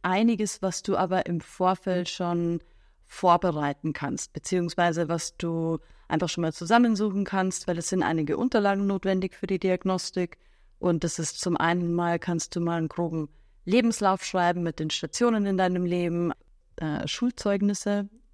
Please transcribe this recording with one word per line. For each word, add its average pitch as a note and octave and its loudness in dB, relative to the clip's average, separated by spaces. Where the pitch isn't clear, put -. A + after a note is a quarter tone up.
einiges, G3+ 2
was F#3 -2
du - 0
aber F#3 0
im E3+ -4
Vorfeld F#3 0
schon E3+ -2
vorbereiten D#3+ 2
kannst, - -6
beziehungsweise F3 0
was E3 -4
du E3 -2
einfach D#3+ 0
schon E3+ -4
mal D#3+ 0
zusammensuchen G#3 2
kannst, F#3+ -2
weil F3 -2
es E3+ -6
sind F#3 2
einige D#3 0
Unterlagen G3+ 2
notwendig F#3+ 0
für - -8
die F#3 0
Diagnostik. F#3 -2
Und E3+ 2
das E3+ -4
ist - -6
zum F3 0
einen E3+ 0
mal, E3+ 0
kannst E3+ -4
du E3+ 0
mal E3+ 0
einen D#3+ 0
groben D#3+ -4
Lebenslauf G#3+ 2
schreiben F3 0
mit E3 -4
den D#3 -4
Stationen A3+ 0
in G3 0
deinem F3+ 2
Leben, F3 0
äh, D#3 -4
Schulzeugnisse, G3+ 0